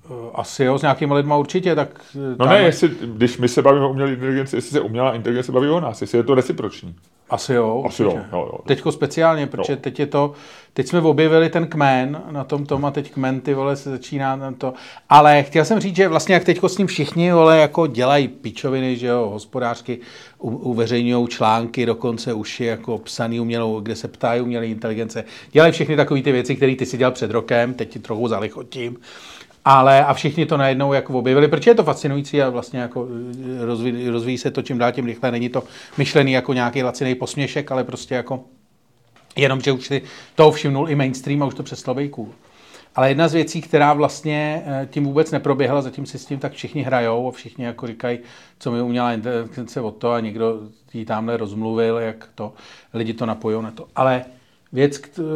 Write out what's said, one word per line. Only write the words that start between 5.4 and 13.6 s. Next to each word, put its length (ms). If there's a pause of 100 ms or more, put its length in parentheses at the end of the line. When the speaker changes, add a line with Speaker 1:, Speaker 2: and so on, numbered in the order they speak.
Speaker 2:
baví 160
o 120
nás, 200
jestli 180
je 60
to 100
reciproční. 600 (360)
Speaker 1:
Asi 240
jo, 320
Speaker 2:
Asi 160
jo, 80
Speaker 1:
určitě. 220
Speaker 2:
jo, 60 (140)
jo. 140
Speaker 1:
Teďko 260
speciálně, 540
protože 260
Speaker 2:
Jo. 80
Speaker 1:
teď 200
je 60
to, 260 (400)
teď 140
jsme 140
objevili 500
ten 160
kmen 640
na 140
tom 220
tom 180
a 60
teď 220
kmen, 280
ty 140
vole, 220